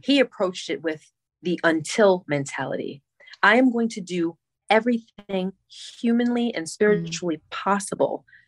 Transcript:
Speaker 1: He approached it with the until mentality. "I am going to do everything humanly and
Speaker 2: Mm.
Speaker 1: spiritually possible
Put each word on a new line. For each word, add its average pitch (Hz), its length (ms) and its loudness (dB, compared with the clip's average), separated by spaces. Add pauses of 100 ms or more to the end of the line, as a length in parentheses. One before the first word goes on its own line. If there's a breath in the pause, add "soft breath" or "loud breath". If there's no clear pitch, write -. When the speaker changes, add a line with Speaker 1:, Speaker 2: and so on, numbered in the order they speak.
Speaker 1:
He 277 160 2
approached 190 500 -2
it 151 120 -6
with 156 300 -8 (300)
the 170 220 -4
until 180 640 2
mentality. 139 760 -6 (400 loud breath)
"I 208 140 6
am 254 160 6
going 233 180 0
to 214 120 -8
do 170 360 -4 (320)
everything 208 840 0 (480)
humanly 240 520 0
and 165 120 -6
Speaker 2:
Mm. 160 40 -10
Speaker 1:
spiritually 170 800 0
possible - 760 -2 (220 soft breath)